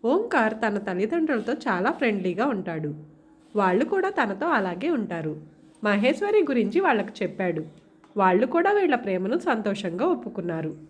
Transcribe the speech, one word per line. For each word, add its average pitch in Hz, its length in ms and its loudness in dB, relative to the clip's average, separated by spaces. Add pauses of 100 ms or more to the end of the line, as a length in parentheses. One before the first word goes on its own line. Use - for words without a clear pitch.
ఓంకార్ 262 500 2
తన 214 240 -2
తల్లిదండ్రులతో 220 720 -2
చాలా 214 380 0
ఫ్రెండ్లీగా 208 560 0
ఉంటాడు. 165 480 -4 (600)
వాళ్ళు 190 280 4
కూడా 381 260 0
తనతో 233 360 -2
అలాగే 202 440 0
ఉంటారు. 170 460 -4 (480)
మహేశ్వరి 311 580 2
గురించి 247 380 2
వాళ్ళకు 226 420 0
చెప్పాడు. 175 400 -2 (540)
వాళ్ళు 190 300 4
కూడా 339 260 2
వీళ్ళ 370 220 4
ప్రేమను 196 440 -2
సంతోషంగా 202 680 -2
ఒప్పుకున్నారు. 170 640 -4 (200)